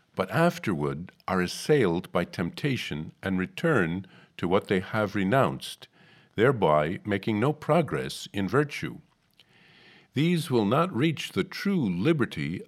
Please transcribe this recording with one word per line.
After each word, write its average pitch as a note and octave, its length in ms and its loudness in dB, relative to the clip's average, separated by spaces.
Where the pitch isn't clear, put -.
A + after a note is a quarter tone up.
but F#2 160 -4
afterward F2 800 -2
are F#2 140 0
assailed F#2 720 0
by F2 100 2
temptation F2 880 -6
and F#2+ 160 -2
return F#2+ 720 0
to F#2+ 100 -4
what F#2 220 2
they G2 100 2
have G#2 360 -2
renounced, G2+ 760 0
thereby F#2 680 4
making G#2 380 0
no C#3 100 2
progress C3+ 800 -2
in G2 160 -2
virtue. C#3+ 520 -2
These D#3+ 380 2
will A2+ 140 4
not D#3 280 2
reach D3+ 380 -2
the - 140 0
true E3 440 -2
liberty F#2 800 0